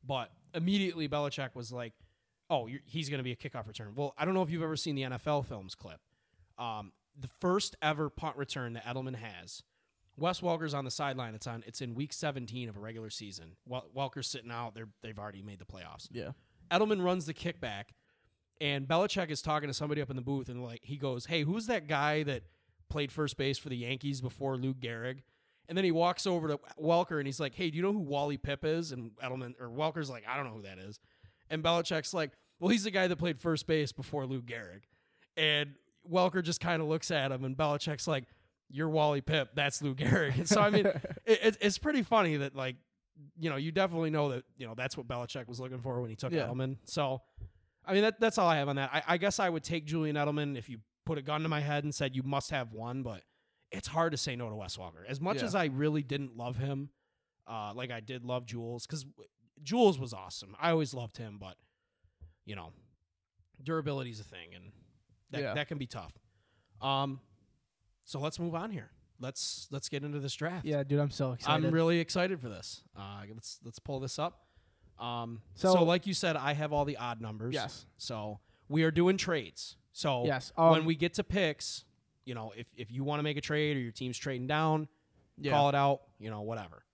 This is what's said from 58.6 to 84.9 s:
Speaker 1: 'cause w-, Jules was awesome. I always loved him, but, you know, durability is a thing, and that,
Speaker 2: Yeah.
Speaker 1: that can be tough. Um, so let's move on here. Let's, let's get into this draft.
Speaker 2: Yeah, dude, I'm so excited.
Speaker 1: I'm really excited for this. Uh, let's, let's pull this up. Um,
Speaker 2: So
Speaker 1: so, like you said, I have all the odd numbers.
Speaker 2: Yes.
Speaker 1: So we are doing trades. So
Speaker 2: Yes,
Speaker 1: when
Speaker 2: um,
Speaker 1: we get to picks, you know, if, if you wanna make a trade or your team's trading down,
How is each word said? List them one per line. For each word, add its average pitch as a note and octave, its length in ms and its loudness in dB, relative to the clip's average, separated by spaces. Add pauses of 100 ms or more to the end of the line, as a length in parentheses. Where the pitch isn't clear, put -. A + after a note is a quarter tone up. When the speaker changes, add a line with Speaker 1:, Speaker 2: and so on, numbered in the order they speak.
Speaker 1:
'cause D3+ 160 -6
w-, - 260 -18 (320)
Jules F#3 380 6
was B2 140 -4
awesome. F#2+ 460 -10
I E3 120 4
always D#3 220 4
loved A#2+ 240 -8
him, G#2+ 220 -10
but, F#2 160 -12 (880)
you G#2 100 -10
know, E2 160 -12 (920)
durability C#3 480 -2
is G#2+ 80 -12
a G#2 40 -12
thing, F2 320 -16
and F#2 160 -18 (600)
that, C#3 100 -2
Speaker 2:
Yeah. A#2 120 -2
Speaker 1:
that C#3+ 140 -2
can D3+ 100 -6
be C3 100 -6
tough. F2 300 -12 (640)
Um, C3+ 380 0 (880)
so - 140 -8
let's D#3 200 -2
move E3+ 160 -2
on G3 160 -4
here. A#2 200 -8 (280)
Let's, - 500 -6
let's C#3 200 -6
get C#3 140 -4
into D3 160 -4
this C#3 140 -4
draft. E3+ 320 -4
Speaker 2:
Yeah, D3 180 2
dude, C#3+ 160 4
I'm C#3+ 120 4
so C3 220 0
excited. D#3 340 2
Speaker 1:
I'm D#3+ 60 4
really E3 260 6
excited F3+ 400 0
for B2 100 -8
this. - 340 -10 (120)
Uh, G2+ 280 -12 (100)
let's, - 300 -12
let's A#2 160 -14
pull C#3 200 -8
this C3 180 -6
up. E3 300 -4 (500)
Um, A#2 440 -6 (140)
Speaker 2:
So F#3 180 6
Speaker 1:
so, F3+ 100 8
like E3+ 240 4
you F#3+ 60 -2
said, E3 240 0
I C#3 160 0
have D3+ 200 -2
all D3 120 2
the C#3+ 120 -4
odd A#2 240 -4
numbers. A2 320 -6
Speaker 2:
Yes. - 320 -4 (120)
Speaker 1:
So G#2+ 420 -6 (300)
we D#3 140 4
are D#3+ 80 6
doing F3 260 6
trades. D3 580 -4 (180)
So B2+ 320 0
Speaker 2:
Yes, C3+ 300 0
Speaker 1:
when E3 260 10
Speaker 2:
um, D#3+ 40 0
Speaker 1:
we E3 100 4
get E3+ 200 0
to G3+ 80 0
picks, - 600 0 (420)
you B2 100 -6
know, A2 200 -6
if, A#2 200 -12
if A2 160 -10
you C3 120 -2
wanna D3 200 0
make D3+ 140 0
a D3 40 -4
trade D3+ 360 2
or - 20 0
your A#2 120 -4
team's B2+ 260 -6
trading B2+ 300 -4
down, D#3 400 4 (500)